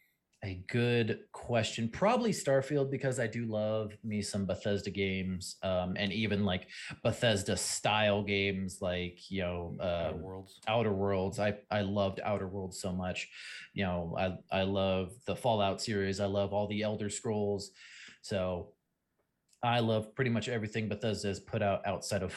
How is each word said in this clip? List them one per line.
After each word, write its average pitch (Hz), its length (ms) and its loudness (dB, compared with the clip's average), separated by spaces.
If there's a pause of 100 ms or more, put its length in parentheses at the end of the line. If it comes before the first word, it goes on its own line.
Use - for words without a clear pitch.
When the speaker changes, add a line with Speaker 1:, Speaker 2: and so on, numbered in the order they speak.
(420)
Speaker 1:
a 95 120 -4 (140)
good 120 500 4 (140)
question. 117 580 0
Probably 233 400 2
Starfield, 135 600 2
because 135 300 0
I 117 60 0
do 117 180 -2
love 107 480 0 (100)
me 107 200 -2
some 101 240 -2
Bethesda 101 440 0
games, 92 720 -2
um, 92 360 2
and 101 160 0
even, 104 320 2
like, 92 200 0 (380)
Bethesda 107 540 2
style 104 640 2
games, 98 580 0
like, 90 500 -4
you 95 120 -2
know, 87 360 -4
uh, - 60 -4 (240)
Speaker 2:
Outer 78 80 -4
Worlds. 92 500 -10
Speaker 1:
Outer 110 260 4
Worlds. 98 460 2
I, 104 200 2 (120)
I 104 120 2
loved 98 420 2
Outer 98 240 0
Worlds 95 320 -6
so 98 100 -2
much. 90 380 -2 (460)
You 98 100 0
know, 87 340 0
I, 92 420 0
I - 20 4
love 95 500 2 (140)
the 95 100 -2
Fallout 101 460 2
series. 98 380 0
I 101 60 2
love 98 280 0
all 104 120 2
the 104 180 -2
Elder 107 260 -2
Scrolls. 101 600 -2 (520)
So 90 480 -2 (920)
I 120 180 4
love 110 340 2
pretty 127 160 2
much 113 180 0
everything 110 400 -2
Bethesda 104 400 -2
has 98 100 -2
put - 220 -4
out 101 260 2
outside 92 360 -2
of 92 140 -4